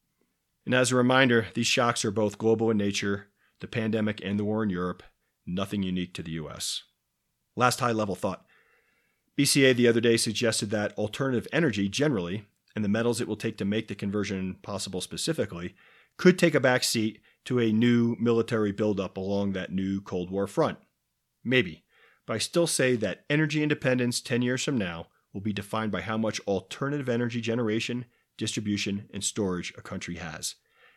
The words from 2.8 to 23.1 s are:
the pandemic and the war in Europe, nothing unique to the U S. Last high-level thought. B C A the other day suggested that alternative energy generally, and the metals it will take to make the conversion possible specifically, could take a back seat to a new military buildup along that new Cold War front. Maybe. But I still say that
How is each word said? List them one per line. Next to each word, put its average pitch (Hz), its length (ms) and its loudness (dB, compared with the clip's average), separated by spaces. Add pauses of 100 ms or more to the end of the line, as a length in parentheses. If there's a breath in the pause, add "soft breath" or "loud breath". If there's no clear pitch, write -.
the - 80 -12
pandemic 110 560 -2
and 101 160 0
the 104 60 0
war 107 180 0
in 107 60 0
Europe, 90 340 -4 (420)
nothing 98 380 -2
unique 90 300 -4
to 87 100 -10
the 82 80 -10
U 80 180 -8
S. - 340 -8 (720)
Last 120 240 2
high-level 110 340 -2
thought. 92 300 -6 (920 soft breath)
B 139 100 2
C 139 200 6
A 131 80 10
the 120 140 6
other 117 140 6
day 117 160 6
suggested 113 520 -2
that 104 280 -2
alternative 113 560 -2
energy 110 340 2
generally, 104 580 -2 (300)
and 110 80 -2
the 101 60 0
metals 117 320 0
it 107 60 -4
will 107 100 -4
take 113 200 -6
to 101 80 -4
make 110 220 -2
the 104 80 -8
conversion 98 680 -4
possible 98 380 -8
specifically, 90 760 -6 (420 soft breath)
could 185 200 6
take 170 160 4
a 143 60 2
back 127 240 4
seat 110 380 -2 (240 soft breath)
to 123 140 0
a 117 120 2
new 117 480 4
military 113 540 2
buildup 101 420 -2
along 98 380 -2
that 92 180 -6
new 95 300 -2
Cold 90 280 -6
War 98 160 -2
front. 131 320 -2 (640)
Maybe. 117 440 0 (400 soft breath)
But 123 80 -6
I 110 60 -2
still 170 280 0
say 131 300 2
that 101 320 -4